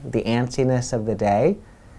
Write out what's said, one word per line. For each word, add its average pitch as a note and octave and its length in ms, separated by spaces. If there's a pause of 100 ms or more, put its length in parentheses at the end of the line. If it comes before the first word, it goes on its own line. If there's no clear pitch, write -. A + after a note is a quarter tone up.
the A#2 140
antsiness B2 680
of A2 120
the G#2+ 120
day. G#2+ 400 (420)